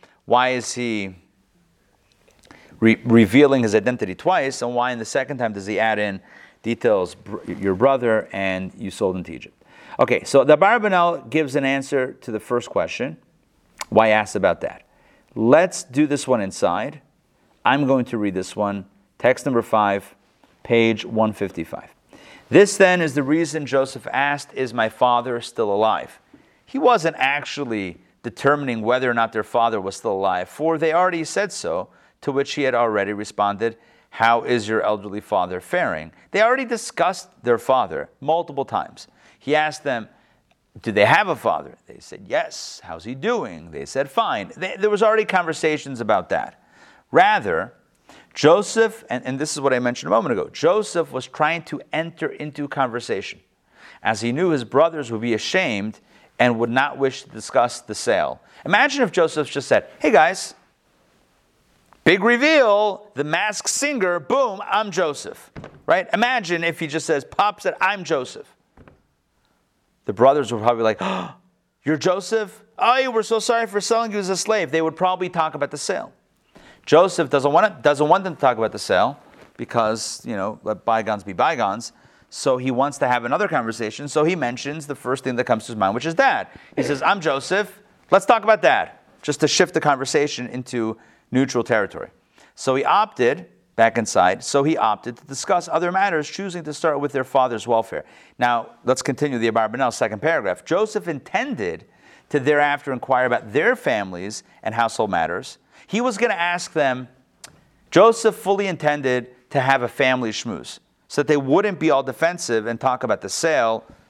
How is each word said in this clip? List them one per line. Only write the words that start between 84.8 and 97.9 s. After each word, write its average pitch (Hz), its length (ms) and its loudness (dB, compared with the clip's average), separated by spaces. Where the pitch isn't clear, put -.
the 139 80 -8
first 127 280 -6
thing 127 120 -4
that 123 80 0
comes 113 240 -2
to - 40 -14
his 110 60 -10
mind, 98 160 2
which 120 120 -6
is 165 100 -4
dad. 180 320 2
He 285 80 -2
says, 139 180 -2
"I'm 185 200 0
Joseph. 160 580 -2
Let's 185 140 6
talk 226 180 4
about 214 180 4
dad," 113 300 4
just - 200 -4
to 156 60 4
shift - 260 2
the 160 60 0
conversation 143 680 0
into 120 500 -4
neutral 127 320 2
territory. 107 460 -2
So 131 200 0
he 135 80 0
opted, 165 640 0
back 113 220 4
inside, 98 460 0
so 139 200 0
he 156 140 0
opted 110 400 -2
to - 80 -20
discuss 175 420 -4
other 165 240 -2
matters, 185 360 -2
choosing 180 360 -10
to 151 100 -10
start 147 260 -2
with 143 120 -4
their 131 120 -2
father's 120 440 0
welfare. 110 360 -2